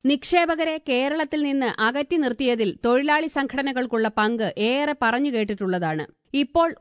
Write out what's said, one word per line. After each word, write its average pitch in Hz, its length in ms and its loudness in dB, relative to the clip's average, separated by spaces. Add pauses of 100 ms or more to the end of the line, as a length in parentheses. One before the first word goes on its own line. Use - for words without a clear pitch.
നിക്ഷേപകരെ 320 840 0
കേരളത്തിൽ 294 540 0
നിന്ന് 269 380 -2
അകറ്റി 285 360 0
നിർത്തിയതിൽ 240 680 0
തൊഴിലാളി 294 420 2
സംഘടനകൾക്കുള്ള 262 920 -2
പങ്ക് 214 400 0
ഏറെ 277 440 0
പറഞ്ഞു 254 300 0
കേട്ടിട്ടുള്ളതാണ്. 190 760 -2 (280)
ഇപ്പോൾ 320 480 2